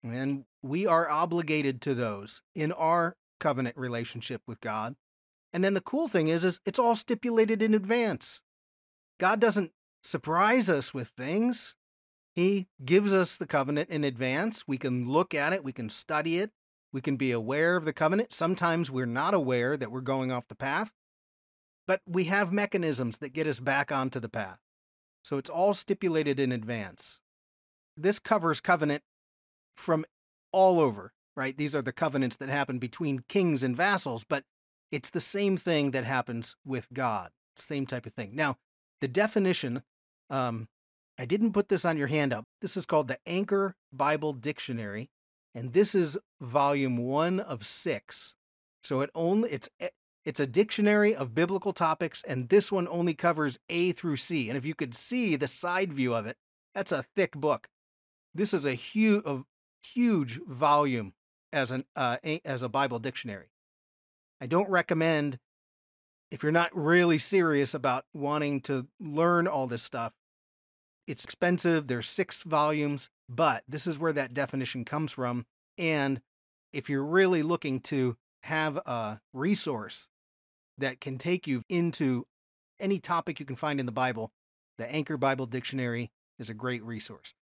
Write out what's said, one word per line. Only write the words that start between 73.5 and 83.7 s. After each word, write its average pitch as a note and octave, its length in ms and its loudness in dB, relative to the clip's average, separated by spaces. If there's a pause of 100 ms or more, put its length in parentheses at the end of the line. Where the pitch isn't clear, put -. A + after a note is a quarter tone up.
this C#3+ 180 -8
is D#3+ 100 -4
where D#3+ 160 -2
that C3+ 220 -4
definition C3 500 -4
comes D3+ 280 -4
from. B2 340 -4 (320)
And C#3+ 420 0 (520)
if D3 180 -8
you're C#3 140 -2
really F3 400 4
looking D#3 380 -2
to B2+ 340 0 (260)
have D#3 360 -2
a A2 420 -6 (120)
resource C3+ 760 -2 (680)
that C3 240 -4
can C3+ 160 -8
take F3 300 -2
you B2+ 220 -2
into D3+ 580 0 (540)
any G3 180 0
topic E3+ 400 -2
you C#3+ 80 -12
can C3+ 100 -8
find D3 220 0